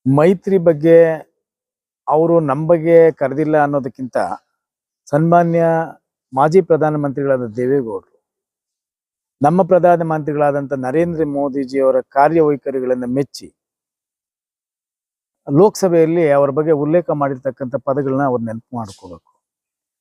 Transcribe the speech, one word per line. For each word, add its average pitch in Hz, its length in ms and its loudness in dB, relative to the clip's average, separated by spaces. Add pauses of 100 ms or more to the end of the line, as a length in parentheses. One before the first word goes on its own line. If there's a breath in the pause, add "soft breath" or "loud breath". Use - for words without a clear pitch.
(160)
ಮೈತ್ರಿ 190 420 2
ಬಗ್ಗೆ 165 540 4 (960)
ಅವರು 165 320 2
ನಮ್ಮ 151 280 -4
ಬಗ್ಗೆ 165 440 4
ಕರೆದಿಲ್ಲ 151 500 -2
ಅನ್ನೋದಕ್ಕಿಂತ 139 540 -6 (920)
ಸನ್ಮಾನ್ಯ 170 540 2 (720)
ಮಾಜಿ 156 260 4
ಪ್ರಧಾನಮಂತ್ರಿಗಳಾದ 143 840 -2
ದೇವೇಗೌಡರು 117 720 -6 (1300)
ನಮ್ಮ 165 200 2
ಪ್ರಧಾನಮಂತ್ರಿಗಳಾದಂಥ 156 1120 0
ನರೇಂದ್ರ 156 520 -2
ಮೋದಿಜಿಯವರ 135 760 -2
ಕಾರ್ಯವೈಖರಿಗಳನ್ನ 139 1080 0
ಮೆಚ್ಚಿ 127 480 -6 (2000)
ಲೋಕಸಭೆಯಲ್ಲಿ 170 800 2
ಅವರ 143 200 2
ಬಗ್ಗೆ 151 220 -2
ಉಲ್ಲೇಖ 156 380 0
ಮಾಡಿರ್ತಕ್ಕಂಥ 139 640 -6
ಪದಗಳನ್ನ 135 460 -4
ಅವ್ರು 123 220 -2
ನೆನಪು 113 320 -12
ಮಾಡ್ಕೋಬೇಕು. - 640 -16 (580)